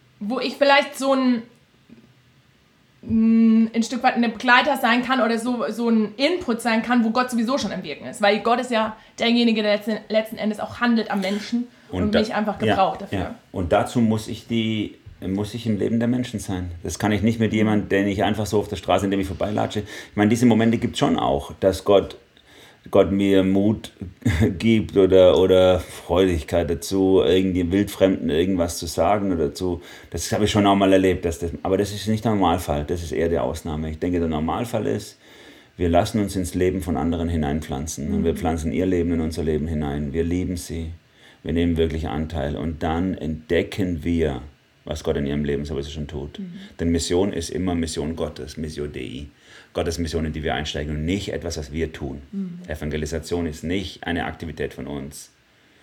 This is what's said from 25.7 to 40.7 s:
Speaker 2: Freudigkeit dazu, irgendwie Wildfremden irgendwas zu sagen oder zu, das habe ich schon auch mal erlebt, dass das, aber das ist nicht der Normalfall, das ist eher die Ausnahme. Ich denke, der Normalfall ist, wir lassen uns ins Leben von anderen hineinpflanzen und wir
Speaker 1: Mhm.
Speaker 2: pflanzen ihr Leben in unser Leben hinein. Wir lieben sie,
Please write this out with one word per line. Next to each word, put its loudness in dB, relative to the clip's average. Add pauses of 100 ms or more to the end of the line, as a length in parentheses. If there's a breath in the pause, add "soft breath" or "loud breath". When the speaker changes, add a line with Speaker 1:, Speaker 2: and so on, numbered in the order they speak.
Speaker 2:
Freudigkeit 0
dazu, 2
irgendwie 2
Wildfremden 2
irgendwas 0
zu -8
sagen 0
oder 0
zu, -4 (260 loud breath)
das -6
habe 2
ich 2
schon 4
auch 6
mal 4
erlebt, 4
dass -2
das, -6 (100)
aber 0
das 0
ist -8
nicht 0
der 2
Normalfall, 0
das -4
ist -8
eher 0
die 0
Ausnahme. -4
Ich -10
denke, -2
der 0
Normalfall -2
ist, -6 (580 loud breath)
wir 0
lassen 2
uns -2
ins -4
Leben 2
von -2
anderen -2
hineinpflanzen -4
und 0
wir 2
Speaker 1:
Mhm. -4
Speaker 2:
pflanzen -2
ihr 0
Leben 0
in 0
unser -4
Leben 0
hinein. -4
Wir -2
lieben -2
sie, -8 (540 soft breath)